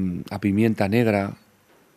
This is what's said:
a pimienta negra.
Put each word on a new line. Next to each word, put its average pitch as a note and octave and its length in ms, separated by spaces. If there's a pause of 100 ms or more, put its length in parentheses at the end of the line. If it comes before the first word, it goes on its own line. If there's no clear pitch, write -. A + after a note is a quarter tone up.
(300)
a G2+ 100
pimienta G#2 500
negra. G#2 480 (600)